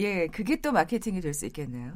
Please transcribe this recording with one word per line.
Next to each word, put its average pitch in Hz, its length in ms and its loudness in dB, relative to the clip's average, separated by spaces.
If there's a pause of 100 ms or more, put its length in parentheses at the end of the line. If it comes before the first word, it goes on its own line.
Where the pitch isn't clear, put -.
예, 196 240 2
그게 214 340 0
또 294 120 0
마케팅이 190 480 2
될 151 120 -2
수 143 140 -4
있겠네요. 123 500 -8